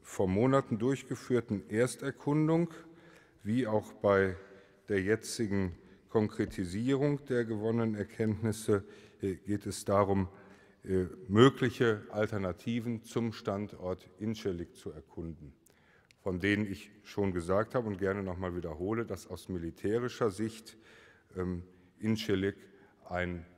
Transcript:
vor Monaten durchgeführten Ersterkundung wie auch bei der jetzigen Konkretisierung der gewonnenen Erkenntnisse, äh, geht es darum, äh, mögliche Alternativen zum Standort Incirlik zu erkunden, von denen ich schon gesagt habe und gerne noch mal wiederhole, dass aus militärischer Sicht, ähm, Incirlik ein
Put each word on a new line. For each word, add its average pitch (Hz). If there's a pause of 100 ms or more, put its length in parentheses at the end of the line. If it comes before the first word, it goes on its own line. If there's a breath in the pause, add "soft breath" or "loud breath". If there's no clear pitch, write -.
vor -
Monaten 120
durchgeführten 120
Ersterkundung 147 (720 loud breath)
wie 113
auch 107
bei 98 (540 loud breath)
der 98
jetzigen 98 (320 loud breath)
Konkretisierung 113
der 120
gewonnenen 113
Erkenntnisse, 107 (380 loud breath)
äh, 95
geht 101
es 98
darum, 98 (560 loud breath)
äh, 92 (220)
mögliche 113
Alternativen 110
zum 117
Standort 98 (100)
Incirlik 101
zu -
erkunden, 76 (680 soft breath)
von 92
denen 104
ich - (120)
schon 98
gesagt 92
habe 117
und 101
gerne 98
noch 92
mal 90
wiederhole, 90
dass 92
aus -
militärischer 101
Sicht, 110 (600 loud breath)
ähm, 90 (360 loud breath)
Incirlik 101 (500 loud breath)
ein 90 (120)